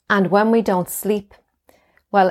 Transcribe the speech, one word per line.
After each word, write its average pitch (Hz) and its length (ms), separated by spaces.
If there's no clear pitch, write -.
And 196 200
when 208 240
we 226 100
don't 185 260
sleep, 202 460
well, 190 180